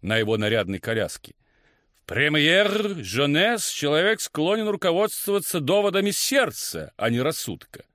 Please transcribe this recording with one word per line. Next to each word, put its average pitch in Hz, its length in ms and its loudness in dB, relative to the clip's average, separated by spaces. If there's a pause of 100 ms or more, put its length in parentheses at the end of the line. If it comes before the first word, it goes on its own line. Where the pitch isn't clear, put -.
на 104 140 0
его 110 200 2
нарядной 104 420 0
коляске. - 560 -6 (600)
«В - 120 -20
премьер-жонес 151 1600 2
человек 165 520 0
склонен 208 480 -2
руководствоваться 196 920 0
доводами 196 500 2
сердца, - 840 -2
а 113 140 0
не 117 100 2
рассудка. - 640 -6 (100)